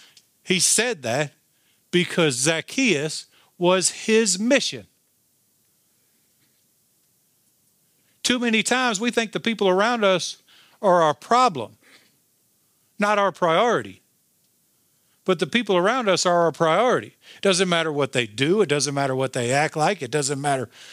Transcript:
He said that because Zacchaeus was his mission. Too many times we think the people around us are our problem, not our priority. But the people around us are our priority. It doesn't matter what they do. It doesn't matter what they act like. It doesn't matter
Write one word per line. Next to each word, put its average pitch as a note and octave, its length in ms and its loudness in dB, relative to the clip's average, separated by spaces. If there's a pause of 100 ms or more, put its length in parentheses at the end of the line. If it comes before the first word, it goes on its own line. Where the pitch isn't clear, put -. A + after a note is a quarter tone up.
(460)
He F#3+ 140 0
said G#3+ 440 0
that C3 300 -2 (560)
because E3 460 0
Zacchaeus D#3 920 -2 (320)
was F3+ 320 2
his A3 480 0
mission. G#3+ 500 -2 (3250)
Too B3 160 0
many A3 240 0
times B3 360 0
we A#3+ 120 -2
think A3+ 200 -2
the F3 80 -6
people G#3 300 0
around G#3+ 340 2
us F#3+ 340 0 (440)
are F3+ 200 4
our D3+ 120 4
problem, E3+ 640 0 (1200)
not G#3 180 2
our G3+ 140 2
priority. E3 720 0 (1200)
But F3+ 160 -2
the F3+ 80 -2
people G#3 300 0
around G#3+ 320 0
us F3 160 0
are F3 160 2
our E3 100 2
priority. E3 640 0 (220)
It - 40 -20
doesn't F#3 280 0
matter E3 220 0
what C#3 200 -2
they A#2+ 160 -2
do. C#3+ 340 0
It F3+ 60 0
doesn't C#3+ 260 -2
matter C#3 220 -2
what C3 160 -4
they A#2+ 200 -2
act D3 260 0
like. F3 240 0
It A#2+ 100 -10
doesn't C#3+ 300 -4
matter C#3 280 -2 (240)